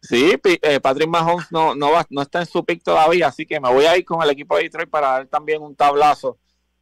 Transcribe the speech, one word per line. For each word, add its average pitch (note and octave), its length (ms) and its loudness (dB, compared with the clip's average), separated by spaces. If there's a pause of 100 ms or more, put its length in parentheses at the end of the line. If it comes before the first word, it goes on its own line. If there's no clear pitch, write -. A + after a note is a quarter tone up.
Sí, C#3+ 360 0
Pi-, F3+ 260 0
eh, D3 160 0
Patrick C#3 300 -2
Mahomes E3+ 420 -2
no, D#3+ 240 0
no C#3+ 160 -2
va, D#3+ 200 2
no C#3 120 -6
está D#3 160 -6
en E3+ 80 -4
su E3 180 -6
pick E3+ 200 -6
todavía, E3 420 2
así D#3 200 -6
que D#3 120 -6
me C3+ 100 -2
voy C3 160 4
a E3 120 4
ir F3+ 80 -2
con E3 180 -4
el D3+ 80 2
equipo C#3+ 260 -4
de E3 80 0
Detroit D#3+ 240 -10
para D3 200 -2
dar C3 180 -2
también D3+ 360 -6
un D3 120 -18
tablazo C#3+ 640 0 (440)